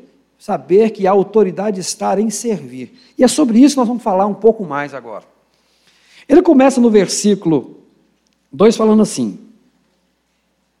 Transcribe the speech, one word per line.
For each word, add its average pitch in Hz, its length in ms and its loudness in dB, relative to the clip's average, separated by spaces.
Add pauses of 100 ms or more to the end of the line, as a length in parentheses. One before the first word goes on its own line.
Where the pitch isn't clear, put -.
(360)
saber 202 540 0
que 196 160 -6
a 185 60 2
autoridade 190 680 -2
está 202 400 -6
em 220 80 -2
servir. 143 720 -10 (180)
E - 60 0
é 247 60 4
sobre 233 320 0
isso 277 160 4
que 262 40 -2
nós 233 80 0
vamos 240 140 -8
falar 196 240 -2
um 202 80 -4
pouco 220 300 0
mais 143 300 -8
agora. 117 300 -16 (1040)
Ele 339 140 6
começa 269 380 2
no 240 100 4
versículo 190 920 -2 (720)
dois 214 240 2
falando 214 260 2
assim, 110 360 -4 (1400)